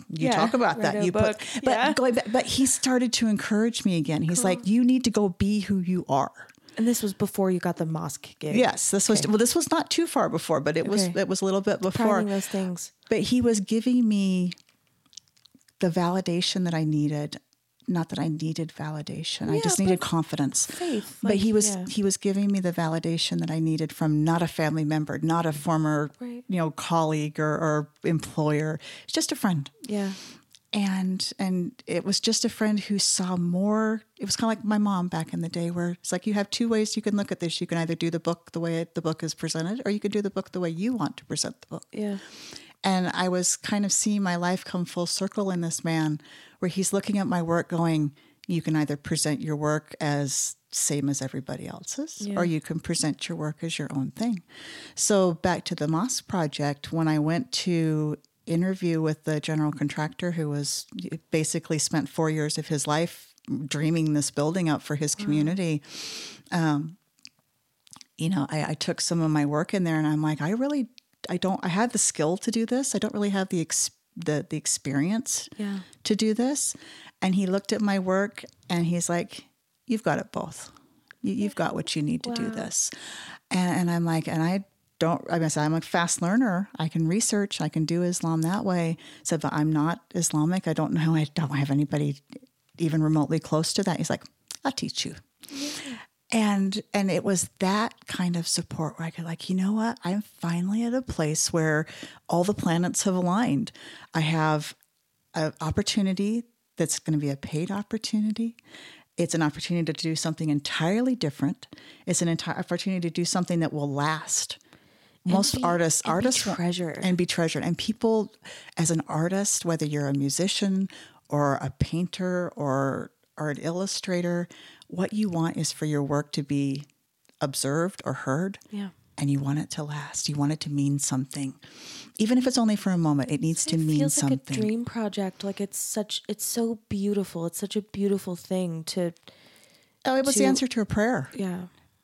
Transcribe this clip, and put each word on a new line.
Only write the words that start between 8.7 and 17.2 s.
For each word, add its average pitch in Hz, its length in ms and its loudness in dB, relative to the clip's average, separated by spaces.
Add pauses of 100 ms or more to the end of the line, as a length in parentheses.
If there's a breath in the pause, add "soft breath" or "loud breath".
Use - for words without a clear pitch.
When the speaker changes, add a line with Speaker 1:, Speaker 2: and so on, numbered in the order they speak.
Speaker 1:
this 190 180 2
was, 214 120 4
Speaker 2:
Okay. 214 80 0
Speaker 1:
well, 214 100 4
this 240 160 4
was 339 160 0
not 320 200 0
too 330 180 2
far 214 200 2
before, 160 320 0
but 156 160 0
it 170 120 0
was, 202 160 4
Speaker 2:
Okay. 175 160 0
Speaker 1:
it 180 80 0
was 190 120 -2
a 196 40 0
little 190 160 2
bit 196 200 0
before. 190 260 0
Speaker 2:
Priming 202 240 4
those 196 180 -2
things. 185 420 -4 (180)
Speaker 1:
But 220 120 -4
he 247 200 2
was 233 200 2
giving 226 480 2
me 185 420 2 (1300)
the 185 80 2
validation 180 760 0
that 170 100 0
I 160 100 0
needed. 147 540 0 (480)